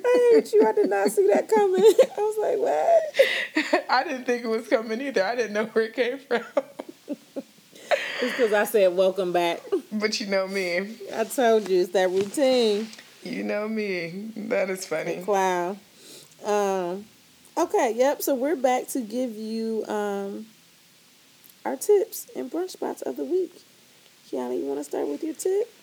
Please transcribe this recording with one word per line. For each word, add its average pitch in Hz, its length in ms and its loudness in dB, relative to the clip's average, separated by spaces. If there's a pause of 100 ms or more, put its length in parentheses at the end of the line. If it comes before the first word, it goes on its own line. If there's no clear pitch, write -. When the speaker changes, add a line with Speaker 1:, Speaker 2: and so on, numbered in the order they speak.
Speaker 1:
I 494 300 6
hate 440 200 4
you. 427 120 8
I 440 80 2
did 415 160 2
not 392 220 2
see 392 160 4
that - 220 2
coming. 392 320 4
<laughs> 427 360 6
I - 0 -
was 427 220 -2
like, - 200 0
"What?" - 1300 2
Speaker 2:
<laughs> - 40 -16
I 254 140 2
didn't 254 220 -8
think 240 180 -2
it 240 40 -4
was 226 200 -2
coming 226 340 0
either. 226 220 0
I 202 120 -2
didn't 214 180 -4
know 214 120 0
where 220 200 0
it 226 80 -12
came 247 260 -2
from. 233 280 -2
<laughs> - 60 -20 (1700)
Speaker 1:
It's 240 140 -4
'cause 220 160 2
I 208 120 4
said, 190 300 4
"Welcome 185 380 2
back." 170 280 0 (300)
Speaker 2:
But 214 300 -2
you 208 60 -6
know 190 200 0
me. 196 480 -4 (180)
Speaker 1:
I 220 120 -2
told 220 420 2
you, 185 140 4
it's 180 100 0
that 185 180 2
routine. 220 760 2 (360)
Speaker 2:
You 196 200 -8
know 208 240 -4
me. 196 680 -6
That 196 320 -2
is 185 160 -6
funny. 165 420 -6
Speaker 1:
Wow. 190 480 0 (680)
Um, 196 600 -2 (520)
okay, 311 380 2
yep. 269 260 2
So 294 140 0
we're 277 200 0
back 254 340 0
to 269 120 -4
give 233 340 -6
you, 220 520 -4
um, 202 580 -4 (1200)
our 247 100 -4
tips - 600 0
and 254 140 -8
brunch 359 200 -6
spots - 320 -8
of 254 160 -6
the 285 80 -4
week. 359 380 -4 (680)
Kiana, 247 260 -6
you 269 80 -4
wanna 285 200 -6
start 285 220 -4
with 285 160 -6
your 311 100 -6
tip? 403 360 -2 (140)